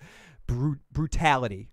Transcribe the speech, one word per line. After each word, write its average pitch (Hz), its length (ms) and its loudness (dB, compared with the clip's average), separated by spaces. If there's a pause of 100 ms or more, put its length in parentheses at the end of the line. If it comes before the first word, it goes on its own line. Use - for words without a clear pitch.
(460)
bru-, 139 320 0 (140)
brutality. 131 800 0